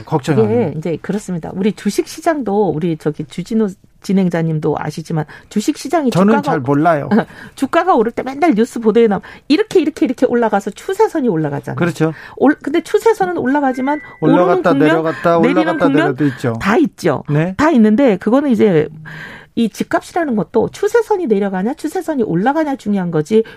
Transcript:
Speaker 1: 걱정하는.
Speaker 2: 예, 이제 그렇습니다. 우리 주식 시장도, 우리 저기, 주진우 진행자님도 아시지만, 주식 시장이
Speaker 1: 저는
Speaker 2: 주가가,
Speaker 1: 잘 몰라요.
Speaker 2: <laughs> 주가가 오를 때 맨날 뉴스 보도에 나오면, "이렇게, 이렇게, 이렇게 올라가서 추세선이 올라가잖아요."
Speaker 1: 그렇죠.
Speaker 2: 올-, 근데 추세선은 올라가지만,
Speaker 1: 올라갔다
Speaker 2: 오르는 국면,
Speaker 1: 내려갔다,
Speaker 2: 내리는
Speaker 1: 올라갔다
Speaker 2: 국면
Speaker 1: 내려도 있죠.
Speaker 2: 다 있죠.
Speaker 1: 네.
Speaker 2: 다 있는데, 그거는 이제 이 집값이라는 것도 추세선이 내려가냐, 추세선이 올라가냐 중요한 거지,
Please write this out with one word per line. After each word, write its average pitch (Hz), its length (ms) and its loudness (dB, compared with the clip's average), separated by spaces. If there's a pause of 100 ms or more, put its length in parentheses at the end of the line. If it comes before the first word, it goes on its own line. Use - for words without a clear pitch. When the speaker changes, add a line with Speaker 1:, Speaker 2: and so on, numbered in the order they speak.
Speaker 1:
걱정하는. - 460 0
Speaker 2:
예, 214 260 0
이제 156 240 -4
그렇습니다. 175 540 -6
우리 190 180 0
주식 - 360 -4
시장도, 214 640 -2
우리 160 280 -2
저기, 156 260 -6
주진우 214 440 -2 (340)
진행자님도 165 760 0
아시지만, 160 460 -6 (240)
주식 285 300 -4
시장이 285 320 -2
Speaker 1:
저는 202 240 4
Speaker 2:
주가가, 285 80 0
Speaker 1:
잘 254 180 -2
몰라요. 143 480 0
Speaker 2:
<laughs> - 480 -2
주가가 330 380 0
오를 233 180 0
때 233 100 -6
맨날 269 320 0
뉴스 233 240 0
보도에 220 300 4
나오면, 185 140 -2 (260)
"이렇게, 403 320 2
이렇게, 311 240 -2
이렇게 254 220 0
올라가서 220 460 0
추세선이 381 560 -2
올라가잖아요." 143 480 -4
Speaker 1:
그렇죠. 160 360 0 (240)
Speaker 2:
올-, 269 260 2
근데 330 200 -2
추세선은 403 560 0
올라가지만, 269 640 -2 (180)
Speaker 1:
올라갔다 175 300 4
Speaker 2:
오르는 175 120 2
국면, 165 160 2 (100)
Speaker 1:
내려갔다, 165 520 0
Speaker 2:
내리는 277 220 2
Speaker 1:
올라갔다 320 240 0
Speaker 2:
국면 277 160 2
Speaker 1:
내려도 147 240 0
있죠. 127 340 -2
Speaker 2:
다 202 160 2
있죠. 170 540 0
Speaker 1:
네. 160 260 0
Speaker 2:
다 302 140 2
있는데, 220 480 4
그거는 269 320 2
이제 202 380 4 (680)
이 226 120 0
집값이라는 320 680 -4
것도 202 340 -2
추세선이 415 560 0
내려가냐, 202 480 -2
추세선이 311 500 -4
올라가냐 269 520 -2
중요한 196 340 -4
거지, 160 340 2 (120)